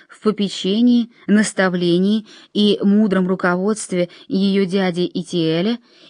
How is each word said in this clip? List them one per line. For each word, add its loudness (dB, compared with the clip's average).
в -20
попечении, 0
наставлении 2
и 2
мудром 2
руководстве -2
ее 0
дяди -2
Итиэля -2